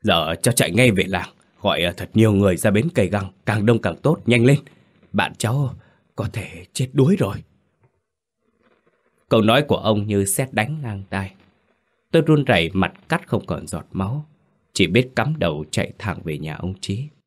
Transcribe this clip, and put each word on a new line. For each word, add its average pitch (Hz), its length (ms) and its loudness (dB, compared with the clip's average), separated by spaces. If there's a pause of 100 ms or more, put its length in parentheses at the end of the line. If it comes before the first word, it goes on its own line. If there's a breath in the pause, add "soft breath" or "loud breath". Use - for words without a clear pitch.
Giờ 85 400 0
cho 123 100 2
chạy 80 200 0
ngay 117 200 4
về 95 160 0
làng, 92 220 -6 (320)
gọi, 82 220 0
à, 87 140 -2
thật - 160 -12
nhiều 110 180 6
người 98 260 4
ra 104 140 2
bến 104 240 2
cây 104 120 2
găng, 95 240 -4 (140)
càng 107 200 -2
đông 117 160 4
càng 87 160 -4
tốt, 151 280 0
nhanh 117 200 4
lên. 143 140 6 (540 soft breath)
Bạn 196 240 -2
cháu 131 360 -2 (420 soft breath)
có - 180 -6
thể 87 400 -12
chết 131 200 -6
đuối 139 220 4
rồi. 107 280 -4 (1900)
Câu 117 120 4
nói 113 200 4
của 147 160 0
ông 104 300 0
như 101 180 0
sét 127 280 -4
đánh 123 280 -4
ngang 107 280 -8
tai. 95 240 -6 (760)
Tôi 165 100 4
run 151 220 4
rẩy, 92 300 2
mặt 95 200 0 (160)
cắt - 180 -4
không - 180 -2
còn 80 220 -8
giọt 82 240 -10
máu, 110 340 -6 (480)
chỉ 92 140 2
biết 117 280 2
cắm 135 220 0
đầu 80 340 -4
chạy - 260 -4
thẳng - 260 -8
về 78 140 -6
nhà 76 180 -10
ông 92 260 -8
Chí. 104 220 -6 (240)